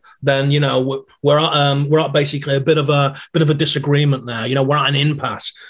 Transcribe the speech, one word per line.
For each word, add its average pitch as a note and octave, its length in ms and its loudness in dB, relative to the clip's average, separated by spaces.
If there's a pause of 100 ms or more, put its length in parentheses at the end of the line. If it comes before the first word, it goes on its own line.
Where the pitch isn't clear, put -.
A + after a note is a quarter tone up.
(220)
then, C#3 280 2
you D3 100 2
know, C3 220 0
we're, C3+ 180 -4 (220)
we're C#3+ 160 4
at, D#3 160 0
um, C#3+ 340 2
we're D#3 120 4
at C#3+ 120 -2
basically D3 440 -2
a C#3 40 0
bit D3+ 160 2
of C#3+ 140 0
a, C#3 280 0 (140)
bit E3 80 0
of D3+ 80 2
a D#3 60 2
disagreement C#3+ 720 0
there. A2+ 200 -6
You B2+ 80 -2
know, C#3 80 2
we're C#3 140 2
at C#3 140 -2
an C#3+ 40 -2
impasse, C#3+ 600 -4 (160)